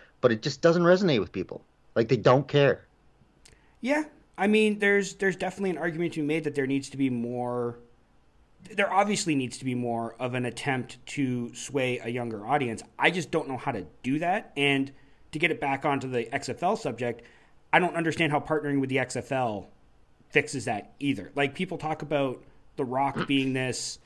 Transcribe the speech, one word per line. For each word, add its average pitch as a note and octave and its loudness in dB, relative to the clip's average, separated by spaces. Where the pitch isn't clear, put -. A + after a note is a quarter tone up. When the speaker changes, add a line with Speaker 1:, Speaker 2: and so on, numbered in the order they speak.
Speaker 1:
but A#2+ 6
it A2 -2
just - -6
doesn't E3+ 6
resonate F3 6
with F2 -4
people. - -8
Like, A2+ 2
they C3 4
don't C3 6
care. C#3+ 4
Speaker 2:
Yeah, D4 0
I F#3+ 2
mean, G#3+ 4
there's, G3+ 2
there's G3 0
definitely F#3+ -4
an D#3 -4
argument E3 -2
to D#3+ -4
be D3 0
made D3+ 0
that C#3 -2
there C#3 0
needs C3+ -2
to C3+ -12
be C3+ 2
more A#2+ -2
there - -8
obviously F#3+ 0
needs B2+ -2
to - -10
be B2 -2
more A#2 -4
of B2 -4
an B2 -2
attempt B2 -6
to B2 -4
sway B2+ -2
a A#2 -8
younger A#2 -6
audience. A#2+ 0
I D#3 4
just F3 -4
don't D#3+ 0
know C3 -6
how C3+ -4
to G2 -4
do C#3 0
that. F3+ -2
And C#3 2
to D3+ -6
get E3 2
it D3+ -4
back C3+ -2
onto C3+ 0
the A#2+ -2
X C3+ -4
F B2 -6
L F#3+ 2
subject, A#2+ -4
I D#3+ 8
don't F3 0
understand E3 0
how D3 4
partnering D3 0
with C3+ 0
the C3 2
X B2+ -2
F B2 -4
L A#2+ -2
fixes C#3 0
that G#2+ -4
either. A#2+ -2
Like, C#3 0
people F3+ -4
talk D#3 -4
about C#3+ -2
The C#3+ -2
Rock C3 -2
Speaker 1:
<clears throat> - -
Speaker 2:
being C3+ 2
this C3 -4